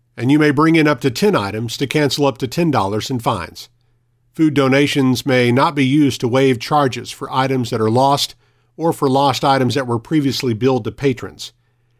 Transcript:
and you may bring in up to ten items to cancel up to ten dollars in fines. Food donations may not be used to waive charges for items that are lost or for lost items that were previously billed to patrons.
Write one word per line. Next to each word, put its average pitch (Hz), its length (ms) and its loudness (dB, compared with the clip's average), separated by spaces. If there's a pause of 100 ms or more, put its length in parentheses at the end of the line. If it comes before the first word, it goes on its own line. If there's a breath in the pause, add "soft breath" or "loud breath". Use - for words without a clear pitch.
(160)
and 120 160 0
you 151 60 4
may 151 120 4
bring 156 240 2
in 156 140 4
up 147 140 0
to 139 80 2
ten 190 260 0
items 110 400 -4
to 143 100 -4
cancel 143 400 0
up 135 120 -2
to 131 100 -6
ten 160 240 -2
dollars 107 380 -2
in 127 100 -4
fines. 92 480 -6 (640)
Food 156 220 0
donations 135 720 2
may 123 280 2
not 143 240 2
be 139 100 2
used 139 360 2
to 127 60 -2
waive 131 300 2
charges 135 540 -2
for - 180 -12
items 131 400 -2
that 117 100 -4
are 110 100 2
lost 135 440 0 (420)
or 160 160 0
for 147 160 -2
lost 135 360 2
items 131 320 2
that 135 100 -2
were 117 120 -2
previously 135 560 -2
billed 123 300 0
to 113 60 -6
patrons. 107 600 -6 (480)